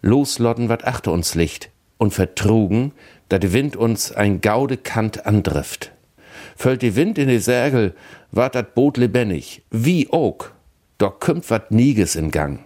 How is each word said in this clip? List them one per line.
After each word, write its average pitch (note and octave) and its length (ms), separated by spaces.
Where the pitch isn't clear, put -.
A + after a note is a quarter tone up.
loslotten A#2 640
wat A#2 160
achter A#2 260
uns E2+ 220
liegt - 380
und G#2 160
vertrugen, G#2+ 800
da F#2+ 100
de F#2 160
Wind C3+ 220
uns A2 360
ein G2+ 300
gaude C3 340
Kant - 520
andrifft. E2 640
Fällt C3 260
de A2+ 140
Wind F3 240
in C#3 80
de B2 100
Sägel, B2 560
ward B2+ 240
dat A#2+ 180
Boot C#3 240
lebendig, A2+ 720
wie C#3+ 420
ook, - 440
doch G2 220
kümmt E3+ 320
wat A2+ 180
Nieges A2+ 460
in D#2+ 160
Gang. D2 340